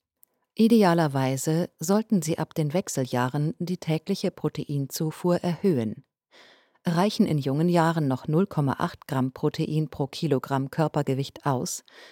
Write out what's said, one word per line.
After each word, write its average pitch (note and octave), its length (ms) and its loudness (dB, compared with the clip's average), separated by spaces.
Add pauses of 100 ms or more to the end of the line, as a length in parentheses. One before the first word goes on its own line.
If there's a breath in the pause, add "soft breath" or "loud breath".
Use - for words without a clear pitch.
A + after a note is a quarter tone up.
(540)
Idealerweise E3 1160 4 (100)
sollten G3 420 0
Sie D#3 160 -2
ab - 160 -6
den D3+ 200 -2
Wechseljahren C#3 840 -2
die F3 200 -4
tägliche E3+ 540 -2
Proteinzufuhr D#3 1080 -2
erhöhen. D3 640 -2 (800 soft breath)
Reichen F3+ 440 2
in D#3+ 100 0
jungen C#3+ 320 0
Jahren E3 380 2
noch C3 200 -2
null E3 200 2
Komma C#3 320 0
acht - 280 -6
Gramm C3 260 -2
Protein D3+ 560 -2
pro - 180 -4
Kilogramm C#3 640 -2
Körpergewicht C#3 760 -2
aus, C#3 380 -2 (280 loud breath)